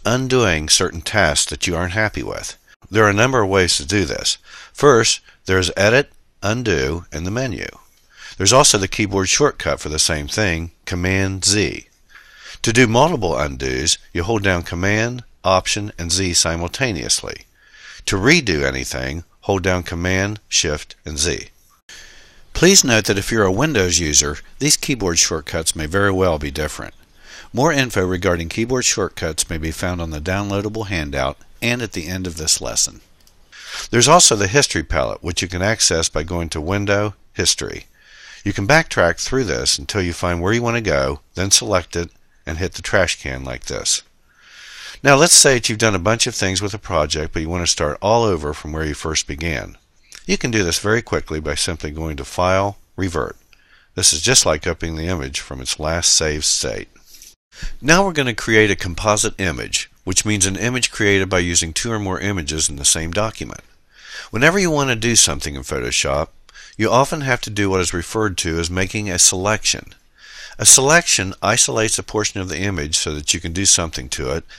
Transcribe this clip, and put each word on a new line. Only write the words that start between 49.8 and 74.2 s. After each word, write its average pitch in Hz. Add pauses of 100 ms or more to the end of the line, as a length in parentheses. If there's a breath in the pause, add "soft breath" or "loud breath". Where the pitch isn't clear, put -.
You 190
can 131
do 110
this 85
very 110
quickly 78
by 76
simply 80
going 78
to 69
File, 95 (200)
Revert. 82 (580 soft breath)
This -
is 78
just 123
like 78
opening 82
the 80
image 69
from 65
its -
last 80
saved 76
state. 55 (920 loud breath)
Now 170
we're 190
going 143
to 117
create 110
a 92
composite 104
image, 64 (140)
which 95
means 104
an 95
image 120
created 98
by 92
using 87
two -
or 110
more 98
images 78
in 73
the 71
same 82
document. 104 (680 loud breath)
Whenever 160
you 180
want 143
to 117
do 113
something 71
in 65
Photoshop, 69 (480 loud breath)
you 110
often 139
have 127
to -
do 101
what 95
is 87
referred 95
to 82
as 85
making 95
a 87
selection. - (640 loud breath)
A 110
selection 135
isolates 110
a 120
portion 104
of 92
the 82
image 82
so -
that 76
you 82
can 82
do 95
something 80
to 65